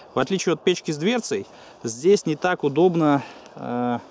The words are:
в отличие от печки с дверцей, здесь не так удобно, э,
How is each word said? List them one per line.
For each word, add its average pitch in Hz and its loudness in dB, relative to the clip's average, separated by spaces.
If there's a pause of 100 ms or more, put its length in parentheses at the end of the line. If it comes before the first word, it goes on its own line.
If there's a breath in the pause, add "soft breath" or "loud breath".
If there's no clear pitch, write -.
(140 loud breath)
в 120 0
отличие 175 0
от 156 -6
печки 180 0
с 143 -6
дверцей, 180 -2 (360 loud breath)
здесь 131 2
не 156 -2
так 180 -2
удобно, 151 2 (340 loud breath)
э, 123 -4 (120)